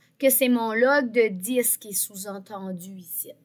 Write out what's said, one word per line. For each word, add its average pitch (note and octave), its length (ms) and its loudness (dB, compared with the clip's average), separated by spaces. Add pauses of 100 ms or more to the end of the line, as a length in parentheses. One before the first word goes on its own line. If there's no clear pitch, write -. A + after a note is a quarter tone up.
(180)
que C4+ 100 4
c'est C4 200 4
mon A3+ 240 2
log B3 400 4
de A3+ 160 4
dix A3+ 480 -2
qui G#3+ 120 -18
est G3+ 40 -12
sous-entendu F#3+ 1000 -8
ici. F#3 420 -12 (120)